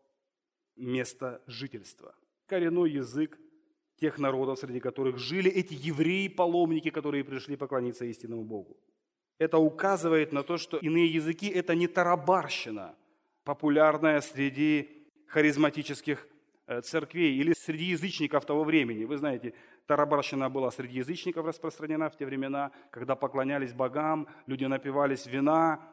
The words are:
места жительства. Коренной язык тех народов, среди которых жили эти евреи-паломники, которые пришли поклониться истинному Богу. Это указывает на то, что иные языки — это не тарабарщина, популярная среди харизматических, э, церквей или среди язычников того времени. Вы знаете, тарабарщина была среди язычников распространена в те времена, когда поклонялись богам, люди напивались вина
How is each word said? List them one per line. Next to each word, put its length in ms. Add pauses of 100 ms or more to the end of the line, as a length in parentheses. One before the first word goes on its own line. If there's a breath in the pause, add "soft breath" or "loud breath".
(760)
места 720
жительства. 680 (320)
Коренной 440
язык 480 (580)
тех 220
народов, 400
среди 220
которых 380
жили 320
эти 240
евреи-паломники, 1160
которые 340
пришли 320
поклониться 480
истинному 400
Богу. 320 (600)
Это 200
указывает 720
на 100
то, 140
что 220
иные 280
языки — 480
это 200
не 140
тарабарщина, 1080 (500)
популярная 760
среди 880 (180)
харизматических, 1000 (400)
э, 140
церквей 560
или 160
среди 320
язычников 600
того 180
времени. 400
Вы 120
знаете, 380 (320 loud breath)
тарабарщина 640
была 220
среди 280
язычников 480
распространена 640
в 80
те 100
времена, 440 (200 loud breath)
когда 260
поклонялись 560
богам, 560 (180 loud breath)
люди 180
напивались 640
вина 540 (120)